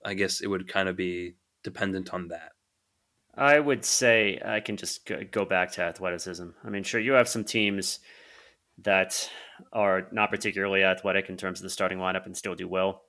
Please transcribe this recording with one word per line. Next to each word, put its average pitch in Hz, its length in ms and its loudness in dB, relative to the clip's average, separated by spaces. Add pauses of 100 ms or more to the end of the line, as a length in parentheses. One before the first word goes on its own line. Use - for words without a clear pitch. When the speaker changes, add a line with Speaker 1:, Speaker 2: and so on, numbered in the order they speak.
Speaker 1:
I 101 120 -6
guess 95 260 0
it 101 60 -4
would 92 200 -2
kind 95 220 0
of 92 80 -2
be 87 380 -4 (280)
dependent 92 500 -4
on 90 140 -6
that. 80 240 -12 (840)
Speaker 2:
I 143 240 8
would 143 240 2
say 113 640 4
I 107 140 -2
can 107 180 -4
just - 300 -8
go, 95 220 -6
go 104 140 0
back 92 280 2
to 87 100 -6
athleticism. 87 680 -6 (140)
I 113 60 -10
mean, 101 140 -4
sure, 113 180 -2
you 131 120 2
have 123 140 6
some 113 160 -2
teams 101 540 0 (840)
that 95 440 2 (440)
are 95 400 2
not 107 180 2
particularly 98 540 0
athletic 95 460 2
in 92 80 -10
terms 92 220 -6
of 95 40 -12
the 95 80 -10
starting 92 260 -2
lineup 92 300 -4
and 92 100 -12
still 95 160 -6
do 92 140 -8
well. 92 420 0